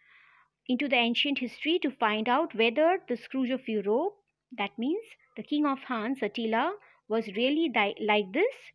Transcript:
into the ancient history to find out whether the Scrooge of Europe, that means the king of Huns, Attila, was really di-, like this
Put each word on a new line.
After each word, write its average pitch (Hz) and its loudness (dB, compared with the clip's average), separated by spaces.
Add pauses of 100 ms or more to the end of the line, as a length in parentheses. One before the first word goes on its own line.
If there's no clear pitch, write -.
(680)
into 254 0
the 247 0
ancient 240 0
history 294 -2
to 285 -2
find 214 0
out 294 0
whether 294 4 (100)
the 240 -2
Scrooge 262 -4
of 262 -4
Europe, 214 0 (440)
that 302 -4
means 311 -2 (320)
the 214 -10
king 294 0
of 269 0
Huns, 240 -4
Attila, 226 0 (340)
was 220 -2
really 294 2
di-, 214 0
like 208 0
this 381 0 (200)